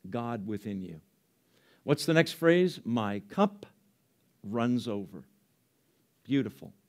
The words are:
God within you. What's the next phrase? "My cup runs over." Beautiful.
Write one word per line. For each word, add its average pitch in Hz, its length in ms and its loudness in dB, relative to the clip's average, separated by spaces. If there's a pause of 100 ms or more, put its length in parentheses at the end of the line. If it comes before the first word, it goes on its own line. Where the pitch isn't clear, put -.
God 117 380 -6
within 101 360 -6
you. 82 180 -12 (800)
What's 147 240 0
the 160 80 2
next 165 180 4
phrase? 175 520 4
"My 104 440 -2
cup 202 380 0 (760)
runs 117 460 -2
over." 98 360 -10 (1000)
Beautiful. 120 480 -4 (160)